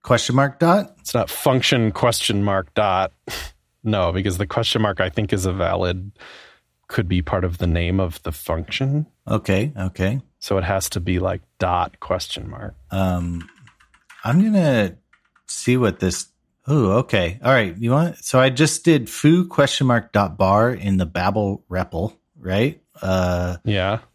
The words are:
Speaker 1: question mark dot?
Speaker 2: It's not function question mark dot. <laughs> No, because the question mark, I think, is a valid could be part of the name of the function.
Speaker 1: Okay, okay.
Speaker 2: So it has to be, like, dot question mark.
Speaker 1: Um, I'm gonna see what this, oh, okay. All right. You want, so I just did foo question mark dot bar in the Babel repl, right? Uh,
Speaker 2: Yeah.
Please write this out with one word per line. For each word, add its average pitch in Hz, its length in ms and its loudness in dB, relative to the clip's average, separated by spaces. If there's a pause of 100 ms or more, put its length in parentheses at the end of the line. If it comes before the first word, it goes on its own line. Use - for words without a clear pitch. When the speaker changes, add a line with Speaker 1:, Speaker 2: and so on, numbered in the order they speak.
Speaker 1:
question 123 320 0
mark 135 240 2
dot? 175 420 2
Speaker 2:
It's - 140 -10
not - 160 0
function 123 640 2
question 113 520 0
mark 101 300 -2
dot. 95 380 2 (140)
<laughs> - 60 -12 (520)
No, 95 280 0
because 95 260 -2
the 98 80 -2
question 113 340 -2
mark, 104 200 0
I 113 100 0
think, 107 220 -2
is 92 120 -2
a 92 80 0
valid 92 600 -2 (800)
could - 160 -2
be 90 140 2
part 92 220 -2
of 87 140 -4
the 90 80 0
name 85 320 0
of 87 240 -4
the 87 80 -6
function. 135 760 -4 (200)
Speaker 1:
Okay, 107 500 -2
okay. 95 440 -4 (180)
Speaker 2:
So 98 200 -2
it 90 60 -2
has 95 260 -2
to 95 100 -6
be, 90 180 -2
like, 90 240 -4 (160)
dot 90 400 -2
question - 500 -6
mark. 104 260 -14 (160)
Speaker 1:
Um, 87 580 -2 (760)
I'm 139 220 2
gonna 143 520 2 (500)
see - 300 0
what 113 220 2
this, - 280 -2 (400)
oh, 120 320 4
okay. 95 440 0
All 127 100 4
right. 98 240 2
You 117 140 -2
want, 160 340 0
so - 140 2
I 131 120 6
just 147 340 0
did 147 240 4
foo 175 400 4
question 139 380 2
mark 120 260 0
dot 196 240 2
bar 104 360 4
in 98 260 -2
the 90 80 0
Babel 98 640 -2
repl, 90 460 -4 (240)
right? 107 420 -2 (200)
Uh, 90 640 0
Speaker 2:
Yeah. 101 360 -2 (140)